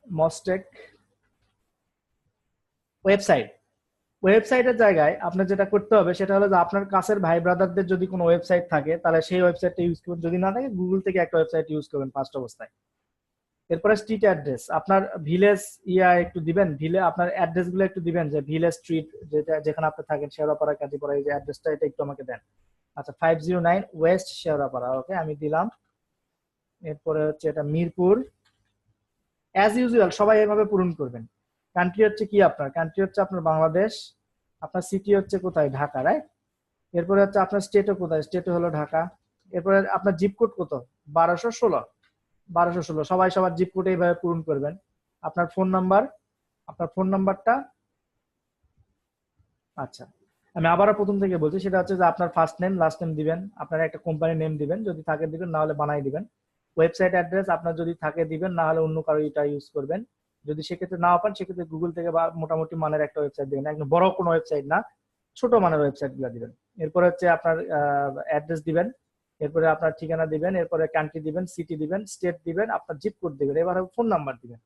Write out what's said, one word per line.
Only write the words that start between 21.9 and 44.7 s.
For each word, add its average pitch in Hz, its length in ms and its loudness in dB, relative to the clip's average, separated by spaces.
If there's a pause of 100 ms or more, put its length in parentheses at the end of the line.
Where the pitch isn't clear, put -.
আমাকে 139 200 -8
দেন। 123 160 -10 (580)
আচ্ছা, 143 240 -14
ফাইভ 165 180 2
জিরো 175 220 -2
নাইন 175 220 2 (120)
ওয়েস্ট 175 340 2
শেওড়াপাড়া, 131 640 -4
ওকে, 131 220 -6
আমি 160 220 -4
দিলাম। 156 340 -2 (1120)
এরপরে 156 440 -4
হচ্ছে 151 220 -2
এটা 151 140 -4
মিরপুর। 175 680 2 (1200)
As 202 180 4
usual 233 380 4
সবাই 214 300 4
এভাবে 208 240 4
পূরণ 185 280 0
করবেন। 123 340 -8 (480)
কান্ট্রি 180 300 2
হচ্ছে 214 220 0
কি 202 160 4
আপনার? 147 280 2
কান্ট্রি 165 320 -2
হচ্ছে 190 180 -2
আপনার 185 220 -2
বাংলাদেশ। 160 720 0 (460)
আপনার 175 220 -6
সিটি 196 320 0
হচ্ছে 196 240 0
কোথায়? 175 320 0
ঢাকা, 135 340 -4
রাইট? 240 200 2 (680)
এরপরে 180 300 2
হচ্ছে 202 160 2
আপনার 196 220 0
স্টেটও 202 340 2
কোথায়? 160 280 -2
স্টেটও 175 320 -4
হলো 170 160 0
ঢাকা। 156 380 -2 (420)
এরপরে 190 380 2
আপনার 190 280 0
জিপ 196 200 0
কোড 226 220 2
কত? 147 260 -6 (240)
বারোশো 165 420 2
ষোলো। 185 340 0 (680)
বারোশো 175 320 0
ষোলো। 156 220 -4
সবাই 185 260 2
সবার 185 240 0
জিপ 185 200 0
কোড 185 140 -2
এইভাবে 175 260 2
পূরণ 170 280 -4
করবেন। 147 340 -4 (460)